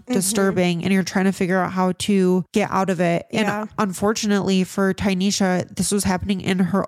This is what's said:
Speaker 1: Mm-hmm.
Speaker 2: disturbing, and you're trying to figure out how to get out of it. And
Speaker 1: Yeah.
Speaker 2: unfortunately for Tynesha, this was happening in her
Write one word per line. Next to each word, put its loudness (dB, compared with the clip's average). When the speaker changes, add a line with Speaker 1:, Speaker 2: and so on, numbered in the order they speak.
Speaker 1:
Mm-hmm. -6
Speaker 2:
disturbing, 2
and 2
you're 2
trying 0
to 2
figure 0
out -2
how 2
to 2
get 0
out 0
of -2
it. 0
And 0
Speaker 1:
Yeah. -4
Speaker 2:
unfortunately 0
for 0
Tynesha, 0
this -2
was 0
happening -2
in -2
her 0